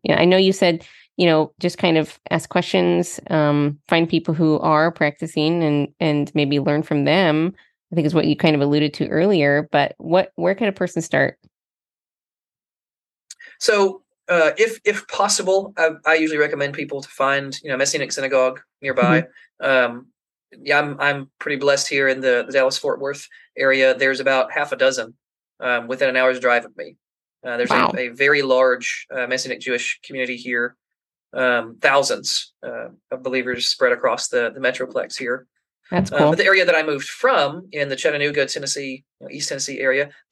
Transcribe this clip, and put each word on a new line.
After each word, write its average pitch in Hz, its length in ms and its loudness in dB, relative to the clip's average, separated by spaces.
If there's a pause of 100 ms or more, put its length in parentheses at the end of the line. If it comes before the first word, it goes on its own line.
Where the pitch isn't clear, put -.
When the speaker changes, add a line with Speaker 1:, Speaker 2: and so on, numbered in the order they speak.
Speaker 1:
You - 140 2
know, - 60 2
I 165 40 6
know 180 120 6
you 190 140 4
said, 175 320 0 (320)
you 180 120 2
know, 156 320 2
just 175 180 -4
kind 175 200 2
of 156 220 -4 (120)
ask 170 180 -2
questions, 175 720 0 (100)
um, 147 480 2 (100)
find 165 220 2
people 160 240 -2
who 156 280 2
are 156 300 2
practicing 160 720 -2
and, 147 260 0 (100)
and 147 340 0
maybe 143 260 0
learn 147 220 0
from 147 240 0
them, 160 480 2 (380)
I 170 40 -10
think 156 120 2
is 147 80 0
what 156 100 2
you 151 100 2
kind 156 200 2
of 139 80 0
alluded 147 320 0
to 156 140 -4
earlier. 151 600 2
But 143 280 0
what, 175 380 0
where 180 180 0
could 214 140 -2
a - 40 -2
person 175 300 -4
start? 143 340 -2 (2250)
Speaker 2:
So, 196 440 0 (260)
uh, 160 280 4
if, 226 280 0
if 165 220 -2
possible, 196 680 0
I, 160 140 2 (140)
I 156 100 4
usually 156 220 0
recommend 143 360 -2
people 139 280 -10
to - 80 -18
find, 139 540 -2
you 151 60 -12
know, 131 80 -4
Messianic 139 340 -2
synagogue 131 480 0 (220)
nearby. 127 440 2 (360)
Speaker 1:
Mm-hmm. 127 340 2
Speaker 2:
Um, 123 120 -18 (540)
yeah, 143 180 2
I'm, 147 200 -4
I'm 143 400 -2
pretty 147 180 -4
blessed 139 300 2
here 139 200 0
in 131 140 0
the, 123 240 2
the 127 80 -10
Dallas-Fort 135 460 0
Worth 139 280 -10 (300)
area. 135 380 4
There's 135 240 0
about 131 320 0
half 147 200 -4
a 135 40 -4
dozen, 123 380 0 (460)
um, 120 280 -4
within 131 220 -2
an 127 80 -2
hour's 127 220 2
drive 120 260 2
of - 120 -20
me. - 200 -14 (480)
Uh, 123 120 -6
there's 120 120 -2
Speaker 1:
Wow. - 280 2
Speaker 2:
a, 127 100 -4
a - 20 -
very 139 320 2
large, 127 760 0
uh, 127 120 -4
Messianic 127 340 -6
Jewish - 420 -6
community 127 320 -8
here, 120 400 -6 (580)
um, 120 480 -2
thousands, - 720 0 (100)
uh, 117 240 -12 (240)
of 127 120 -8
believers 127 440 -4
spread 127 240 0
across 120 380 -2
the, 120 240 0
the 135 60 -14
Metroplex 127 580 -4
here. 127 280 -6 (460)
Speaker 1:
That's 185 200 0
Speaker 2:
Uh, 147 60 0
Speaker 1:
cool. 151 120 6
Speaker 2:
but 165 80 4
the 185 80 2
area 190 200 4
that 170 100 4
I 156 80 2
moved 143 240 -4
from 180 640 0
in 143 180 -4
the 135 60 -4
Chattanooga, 147 500 0
Tennessee, 139 580 -8 (160)
you 139 80 -18
know, - 40 -16
East 143 180 -8
Tennessee 151 300 -8
area, 135 300 0 (220)